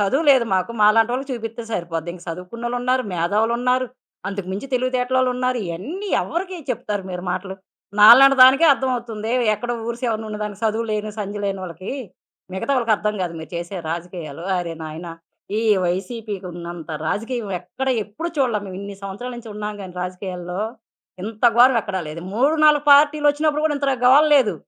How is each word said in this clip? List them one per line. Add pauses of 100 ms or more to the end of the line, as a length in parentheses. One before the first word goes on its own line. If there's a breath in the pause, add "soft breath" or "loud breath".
చదువు
లేదు
మాకు,
మాలాంటి
వాళ్ళకి
చూపిస్తే
సరిపోద్ది.
ఇంక
చదువుకున్న
వాళ్ళు
ఉన్నారు,
మేధావులు
ఉన్నారు, (360)
అంతకు
మించి
తెలివితేటల
వాళ్ళు
ఉన్నారు.
ఇవన్నీ
ఎవరికి
చెప్తారు
మీరు
మాటలు? (380)
నాలాంటి
దానికే
అర్థమవుతుంది.
ఎక్కడ
ఊరు
చివరన
ఉన్న
దానికి
చదువు
లేని,
సంధ్య
లేని
వాళ్ళకి, (380)
మిగతా
వాళ్ళకి
అర్థం
కాదు
మీరు
చేసే
రాజకీయాలు.
అరే
నాయన, (340)
ఈ
వైసీపీకి
ఉన్నంత
రాజకీయం
ఎక్కడ
ఎప్పుడు (100)
చూడలేం.
మేము
ఇన్ని
సంవత్సరాల
నుంచి
ఉన్నాం
కానీ
రాజకీయాల్లో (440)
ఇంత
ఘోరం
ఎక్కడా
లేదు.
మూడు
నాలుగు
పార్టీలు
వచ్చినప్పుడు
కూడా
ఇంత
గోల
లేదు.